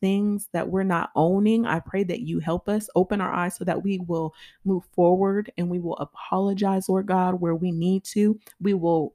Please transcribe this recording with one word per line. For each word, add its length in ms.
things 520
that 160
we're 160
not 320
owning. 500
I 140
pray 240
that 160
you 180
help 300
us 260
open 260
our 120
eyes 240
so 80
that 180
we 160
will 340
move 280
forward 680
and 100
we 120
will 160
apologize, 920
Lord 180
God, 340
where 160
we 160
need 320
to. 340
We 140
will 400